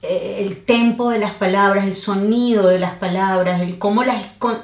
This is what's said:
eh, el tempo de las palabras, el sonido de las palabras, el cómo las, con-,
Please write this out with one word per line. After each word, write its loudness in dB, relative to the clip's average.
eh, -4
el -6
tempo 2
de 0
las -2
palabras, 2
el -2
sonido 0
de 4
las -4
palabras, 0
el -4
cómo 0
las, 0
con-, -2